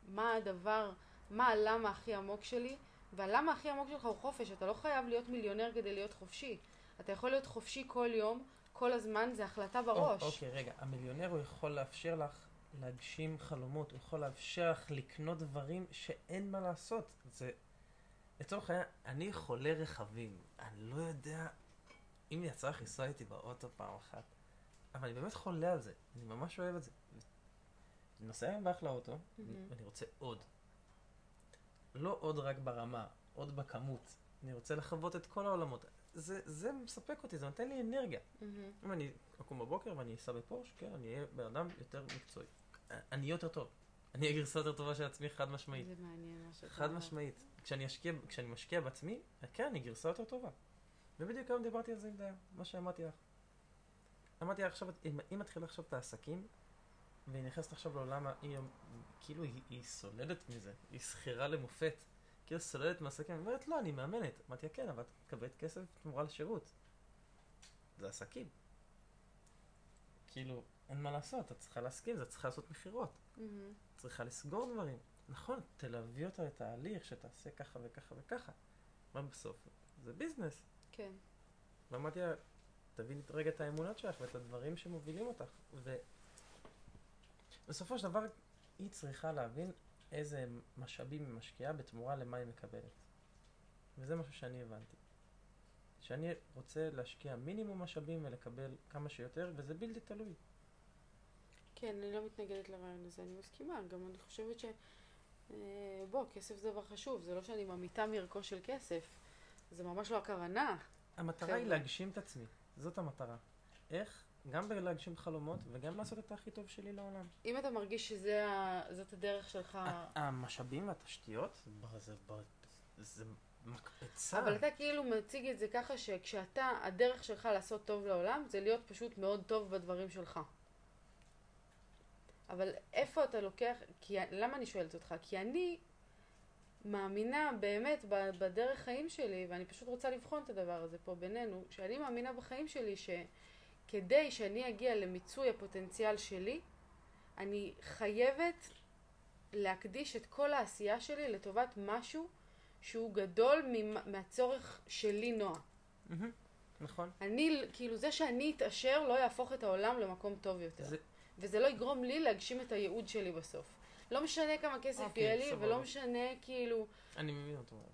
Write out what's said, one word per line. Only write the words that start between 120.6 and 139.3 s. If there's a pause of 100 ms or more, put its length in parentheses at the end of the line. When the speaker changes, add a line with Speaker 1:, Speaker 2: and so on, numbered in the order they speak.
Speaker 2:
והתשתיות, (180)
ב-,
זה (140)
ב-, (580)
זה (400)
מקפצה.
Speaker 1:
אבל
אתה
כאילו
מציג
את
זה
ככה
שכשאתה, (120)
הדרך
שלך
לעשות
טוב
לעולם,
זה
להיות
פשוט
מאוד
טוב
בדברים
שלך. (2000)
אבל (200)
איפה
אתה
לוקח, (240)
כי, (140)
למה
אני
שואלת
אותך?
כי
אני (1080)
מאמינה (100)
באמת
ב-,
בדרך
חיים
שלי,